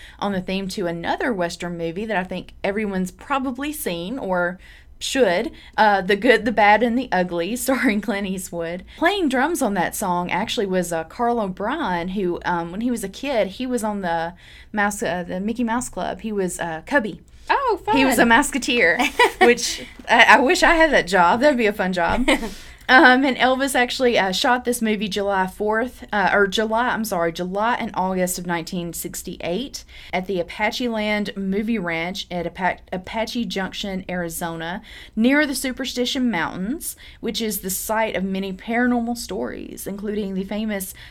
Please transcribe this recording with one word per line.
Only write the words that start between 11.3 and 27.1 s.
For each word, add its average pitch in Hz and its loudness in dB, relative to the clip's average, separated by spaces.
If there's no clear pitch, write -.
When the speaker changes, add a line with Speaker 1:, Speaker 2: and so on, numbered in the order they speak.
Speaker 1:
O'Brien, 190 -4
who, 185 -2
um, 170 -2
when 196 -8
he 247 0
was 226 -4
a 196 -6
kid, 226 -2
he 220 -8
was 247 -2
on 208 -4
the 165 -2
Mouse, 208 0
uh, 180 -2
the 180 -6
Mickey 226 -4
Mouse 233 -2
Club. - -6
He 214 -6
was, 185 -2
uh, 160 -6
Cubby. 214 -2
Speaker 2:
Oh, 480 0
fun. 277 0
Speaker 1:
He 269 4
was 262 2
a - 4
Mouseketeer, 233 2
Speaker 2:
<laughs> - 8
Speaker 1:
which 240 2
I, 226 8
I - 10
wish 302 4
I 294 6
had 320 6
that 175 4
job. 180 6
That'd 269 4
be 233 2
a 202 2
fun 185 -2
job. 185 2
Speaker 2:
<laughs> - 0
Speaker 1:
Um, 262 8
and 262 0
Elvis 262 2
actually, 247 2
uh, 190 2
shot 240 2
this 240 -2
movie 214 0
July 196 0
fourth, 220 -2
uh, 202 2
or 202 6
July, 220 0
I'm 226 -2
sorry, 170 0